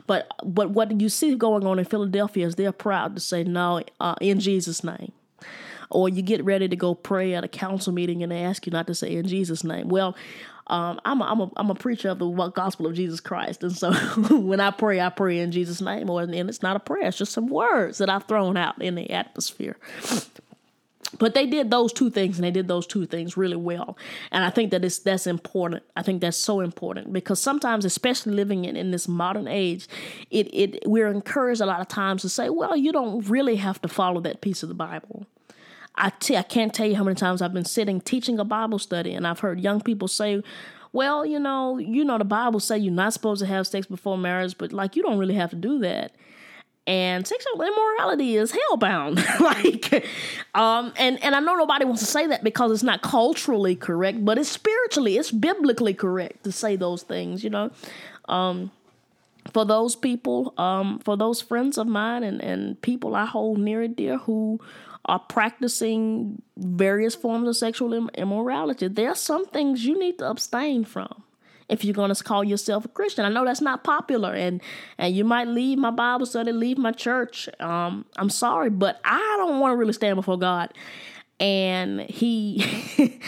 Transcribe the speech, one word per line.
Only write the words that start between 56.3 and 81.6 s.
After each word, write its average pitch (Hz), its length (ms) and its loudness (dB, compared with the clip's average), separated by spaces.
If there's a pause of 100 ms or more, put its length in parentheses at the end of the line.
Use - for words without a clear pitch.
to 196 80 -4
say 208 240 -2
those 175 280 -2
things, 180 400 -6
you 220 60 -4
know. 208 220 -2 (560)
Um, 185 440 -2 (840)
for 220 120 4
those 220 300 4
people, 247 600 -2
um, 190 420 0
for 208 160 0
those 226 260 0
friends 254 360 0
of 226 100 0
mine 226 360 0
and, 196 180 -4
and 101 400 -4
people 240 340 -2
I 208 100 0
hold 220 340 -2
near 214 220 0
and 233 140 -4
dear 262 220 -2
who 220 420 -2 (460)
are 180 140 0
practicing 220 1200 -2 (160)
various 196 580 2
forms 233 320 0
of 233 80 0
sexual 226 380 -2
im-, 233 220 -2
immorality, 247 720 -2
there 214 220 0
are 359 60 -2
some 330 300 -2
things 269 400 0
you 311 140 2
need 359 200 0
to 262 100 -2
abstain 240 560 -2
from - 380 -10 (460)
if - 140 0
you're 202 100 2
gonna 202 220 2
call 202 280 0
yourself 202 420 0
a - 20 -10
Christian. 392 380 -2
I 202 40 2
know 240 160 2
that's 254 160 0
not 262 220 -2
popular, 277 500 0
and, 180 280 -2 (360)
and 180 180 0
you 202 100 2
might 240 220 2
leave 254 300 2
my 247 140 2
Bible 247 340 0
study, 233 260 -2
leave 233 260 0
my 233 140 2
church. 240 580 -2 (100)
Um, 175 460 -4 (120)
I'm 196 120 0
sorry, 240 400 2
but 196 340 2
I 415 360 2
don't 330 200 2
wanna 262 160 4
really 226 180 2
stand 208 220 0
before 190 220 0
God. 180 360 0 (640)
And 190 640 2